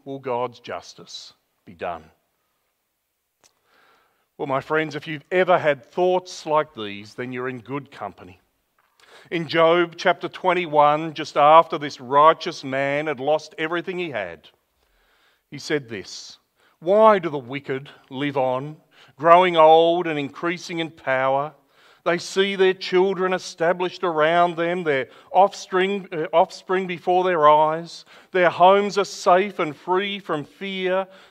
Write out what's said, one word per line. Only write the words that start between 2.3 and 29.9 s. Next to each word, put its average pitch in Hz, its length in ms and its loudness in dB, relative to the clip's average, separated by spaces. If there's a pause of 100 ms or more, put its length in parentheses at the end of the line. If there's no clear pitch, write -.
Well, 151 100 -8
my 135 120 -4
friends, 156 360 -4
if 151 120 -12
you've 151 240 -12
ever 180 260 2
had 143 280 -2
thoughts 180 600 -4
like 151 280 -2
these, 104 400 -12
then 123 180 -10
you're 127 180 -8
in 127 100 -12
good 123 320 -12
company. 92 480 -16 (880)
In 165 180 -6
Job 165 500 2
chapter 175 300 -2
twenty-one, 156 840 0
just 151 240 -8
after 160 400 6
this 143 240 -10
righteous 147 600 2
man 139 420 -4
had 147 140 -6
lost 147 400 -2
everything 170 400 -6
he 170 100 -8
had, 90 400 -10 (1040)
he 143 80 -16
said 143 280 -6
this, - 520 -16 (400)
"Why 208 400 4
do 165 100 -6
the 147 80 -6
wicked 135 520 -8 (200)
live 139 260 -6
on, 131 420 -4 (400)
growing 170 400 6
old 165 500 6
and 156 100 -4
increasing 170 640 -8
in 160 100 -6
power? 135 640 -2 (500)
They 175 140 -2
see 196 380 -2
their 190 180 2
children 185 580 -2
established 180 720 -4
around 170 520 2
them, 170 280 -4
their 139 260 -2 (220)
offspring, 190 800 0
uh, 160 220 -6
offspring 185 540 0
before 180 360 -2
their 170 240 2
eyes. 156 580 2 (260)
Their 180 180 2
homes 190 480 4
are 190 80 0
safe 190 540 0
and 156 160 -4
free 196 420 -4